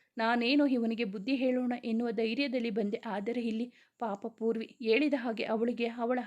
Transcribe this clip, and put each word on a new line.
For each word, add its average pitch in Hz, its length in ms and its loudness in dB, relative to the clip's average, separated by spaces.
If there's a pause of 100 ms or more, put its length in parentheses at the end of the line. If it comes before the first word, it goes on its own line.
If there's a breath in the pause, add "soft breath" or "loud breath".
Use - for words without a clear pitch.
(180 soft breath)
ನಾನೇನೋ 240 480 4
ಇವನಿಗೆ 233 380 2
ಬುದ್ಧಿ 208 320 -2
ಹೇಳೋಣ 254 380 2 (120)
ಎನ್ನುವ 233 260 0
ಧೈರ್ಯದಲ್ಲಿ 233 580 0
ಬಂದೆ. 208 360 -2
ಆದರೆ 226 360 -2
ಇಲ್ಲಿ 233 320 -2 (260 loud breath)
ಪಾಪ 220 280 -4
ಪೂರ್ವಿ 226 540 -4
ಹೇಳಿದ 247 360 4
ಹಾಗೆ 233 260 -4
ಅವಳಿಗೆ 233 440 0
ಅವಳ 240 400 -2